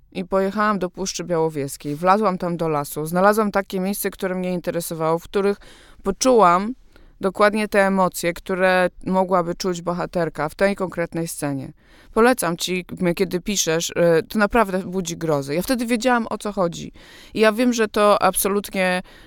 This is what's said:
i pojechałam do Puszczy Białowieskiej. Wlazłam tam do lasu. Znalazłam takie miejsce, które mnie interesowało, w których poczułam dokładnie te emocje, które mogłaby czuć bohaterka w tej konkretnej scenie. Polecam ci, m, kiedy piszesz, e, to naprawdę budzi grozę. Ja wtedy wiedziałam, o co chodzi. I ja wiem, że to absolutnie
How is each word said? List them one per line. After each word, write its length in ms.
i 120
pojechałam 540
do 120
Puszczy 340
Białowieskiej. 720
Wlazłam 420
tam 180
do 120
lasu. 380
Znalazłam 440
takie 300
miejsce, 300
które 240
mnie 180
interesowało, 680
w 60
których 320
poczułam 720
dokładnie 480
te 180
emocje, 460
które 580
mogłaby 500
czuć 280
bohaterka 680
w 60
tej 220
konkretnej 520
scenie. 440
Polecam 440
ci, 280
m, 140
kiedy 260
piszesz, 560
e, 260
to 160
naprawdę 400
budzi 380
grozę. 380
Ja 80
wtedy 240
wiedziałam, 440
o 80
co 140
chodzi. 400
I 60
ja 120
wiem, 200
że 160
to 340
absolutnie 800